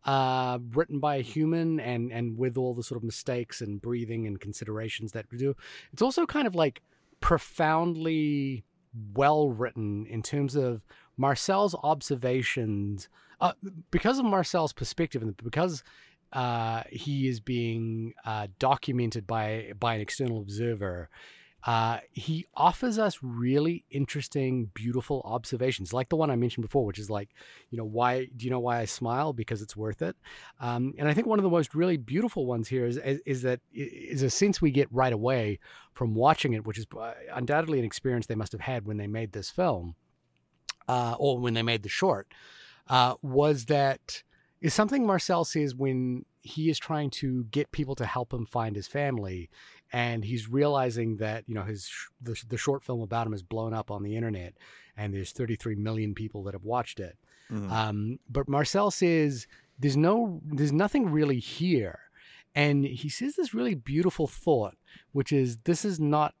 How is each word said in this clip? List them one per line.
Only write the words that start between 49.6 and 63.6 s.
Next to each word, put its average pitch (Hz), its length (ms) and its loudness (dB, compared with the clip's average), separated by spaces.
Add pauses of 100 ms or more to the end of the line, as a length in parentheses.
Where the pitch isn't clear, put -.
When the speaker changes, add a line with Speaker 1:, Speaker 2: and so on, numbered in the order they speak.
Speaker 1:
And 120 320 0
he's 110 240 -4
realizing 127 680 2
that, 107 300 -4
you 113 80 -6
know, 101 80 -2
his 98 240 -8
sh-, - 200 -12 (140)
the, 117 280 -8
the 120 80 -4
short 139 260 0
film 120 180 -4
about 113 240 -2
him 110 80 -2
is 95 100 -8
blown 110 300 -4
up 110 160 -6
on 101 140 -6
the 107 140 -4
internet 101 360 -4 (440)
and 104 160 -4
there's 98 180 -4
thirty-three 113 440 -4
million 107 380 -2
people 107 300 -8
that 98 100 -8
have 95 120 -10
watched 117 340 -4
it. 87 180 -10 (320)
Speaker 2:
Mm-hmm. 101 220 -4
Speaker 1:
Um, 110 480 -2 (100)
but 135 200 -2
Marcel 180 420 2
says, 156 560 2 (320)
"There's 135 160 2
no, 180 500 4
there's 147 280 0
nothing 202 360 4
really 147 300 4
here." 127 600 0 (540)
And 147 300 4
he 139 240 -4
says 254 300 -4
this 330 160 0
really 226 220 0